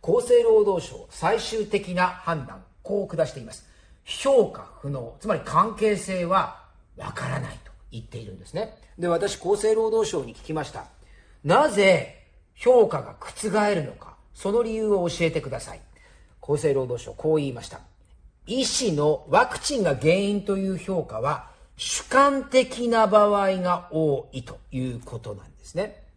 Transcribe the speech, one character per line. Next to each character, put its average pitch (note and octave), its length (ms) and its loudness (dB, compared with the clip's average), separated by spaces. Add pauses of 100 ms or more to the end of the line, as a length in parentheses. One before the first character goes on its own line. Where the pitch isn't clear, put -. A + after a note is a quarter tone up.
厚 A#3+ 240 0
生 A#3+ 160 6
労 A3 220 6
働 F#3+ 220 0
省、 - 240 -16
最 G3+ 300 0
終 A3 280 -4
的 G3 260 -4
な F3+ 140 2
判 D#3 400 -6
断、 - 160 -18 (180)
こ G3 220 -4
う - 40 -8
下 D#3 200 0
し - 60 -12
て C3 80 -12
い - 20 -14
ま A2 80 -16
す。 - 160 -20 (380)
評 - 420 2
価 - 240 -14 (100)
不 D3 80 -8
能、 B2+ 300 -8
つ G3 80 -10
ま G3 80 0
り - 80 -6
関 G#3 320 2
係 G#3 220 0
性 F#3 280 -4
は - 380 -2 (340)
わ - 140 -12
か C3 160 -8
ら C3 120 -4
な B2+ 100 -8
い - 140 -16
と - 80 -20 (200)
言 A2+ 100 -14
っ - 40 -18
て - 120 -16
い A2+ 80 -12
る G2 80 -16
ん F#2 60 -18
で F#2 60 -20
す - 80 -20
ね。 G#3 220 -8 (220)
で、 F3 100 -4
私、 F3 280 0
厚 G3+ 220 0
生 G#3+ 180 2
労 A3 160 2
働 A3 180 0
省 D3+ 140 -4
に A2+ 100 -12
聞 - 120 -20
き D#3+ 80 -8
ま D#3 100 -4
し - 80 -12
た。 - 140 -14 (580)
な C#4 260 4
ぜ F#3+ 540 2 (320)
評 A#3+ 320 6
価 A#2+ 140 -4
が - 180 -16
覆 G#3 560 -2
る D#3 80 -2
の A2+ 80 -10
か、 - 240 -20 (180)
そ - 180 -4
の A#3 120 2
理 A3+ 100 -4
由 A3 160 -2
を F#3 200 2
教 E3+ 160 0
え D#3+ 60 2
て D#3 100 -2
く C#3 80 -10
だ A2+ 100 -6
さ - 160 -14
い。 - 60 -20 (600)
厚 D3 160 -2
生 C#3+ 160 2
労 C3+ 140 0
働 A#2+ 160 -8
省、 - 100 -14
こ D#3 220 0
う - 20 4
言 C#3+ 100 0
い B2+ 60 -6
ま A#2 80 -12
し - 80 -16
た。 - 120 -18 (680)
医 B3 160 0
師 A3+ 280 -2
の D3 360 0
ワ G3+ 160 6
ク - 140 -8
チ C#4+ 180 -4
ン G#3+ 60 0
が D3 120 2
原 D3+ 180 4
因 G3+ 280 0
と G3 160 -2
い F#3+ 120 -4
う F#3 80 -4
評 F3 260 -4
価 A2 180 -8
は C#3+ 280 -4 (280)
主 - 280 -6
観 C#4 400 4
的 B3+ 420 0
な A3+ 180 4
場 G#3 200 6 (160)
合 F#3+ 160 2
が F3+ 340 -2
多 D3+ 400 0
い C3 120 -10
と - 140 -16 (140)
い B2+ 140 -4
う A#2+ 140 -6
こ A#2 200 -14
と G#2 160 -12
な F#2+ 80 -18
ん - 20 -20 (120)
で - 80 -20
す - 100 -14
ね。 G#3 280 -6 (140)